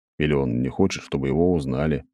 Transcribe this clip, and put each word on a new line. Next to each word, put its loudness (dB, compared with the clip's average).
или 2
он 0
не -2
хочет, 0
чтобы -4
его 2
узнали. -2